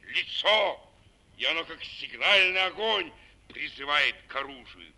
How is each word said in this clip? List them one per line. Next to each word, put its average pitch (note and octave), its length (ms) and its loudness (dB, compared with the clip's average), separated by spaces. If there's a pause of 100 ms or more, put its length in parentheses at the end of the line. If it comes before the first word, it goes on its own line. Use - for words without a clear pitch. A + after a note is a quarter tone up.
лицо, F#3 840 0 (500)
и A#2 80 -6
оно, D#3+ 200 -2
как D#3+ 180 -12
сигнальный F#3 800 2
огонь, F#3 480 -2 (360)
призывает C#3+ 680 0 (120)
к - 80 -14
оружию. B2 640 -8